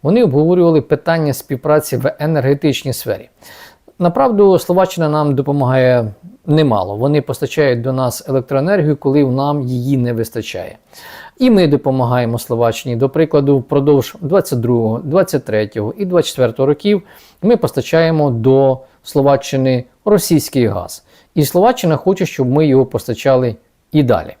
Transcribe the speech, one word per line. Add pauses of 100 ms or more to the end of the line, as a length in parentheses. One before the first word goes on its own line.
Вони
обговорювали
питання
співпраці
в
енергетичній
сфері. (720)
Направду,
Словаччина
нам
допомагає (320)
немало.
Вони
постачають
до
нас
електроенергію,
коли
нам
її
не
вистачає. (640)
І
ми
допомагаємо
Словаччині.
До
прикладу,
впродовж
двадцять
другого,
двадцять
третього
і
двадцять
четвертого
років (400)
ми
постачаємо
до (240)
Словаччини (220)
російський
газ. (320)
І
Словаччина
хоче,
щоб
ми
його
постачали (360)
і
далі.